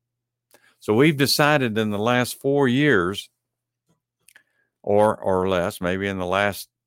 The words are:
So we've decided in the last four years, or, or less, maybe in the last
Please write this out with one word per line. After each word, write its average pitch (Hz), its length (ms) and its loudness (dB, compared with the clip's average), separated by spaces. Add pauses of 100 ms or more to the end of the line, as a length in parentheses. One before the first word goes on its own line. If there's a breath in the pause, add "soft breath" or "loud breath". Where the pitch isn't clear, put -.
(800 soft breath)
So 107 160 -2
we've 147 220 4
decided 139 600 0
in 107 140 -2
the 101 80 -4
last 120 420 -2
four 139 280 2
years, 117 600 0 (1500 soft breath)
or, 104 340 2
or 92 320 -2
less, 95 320 -2
maybe 92 260 -4
in 98 120 -6
the 90 80 -6
last 98 420 -4 (180)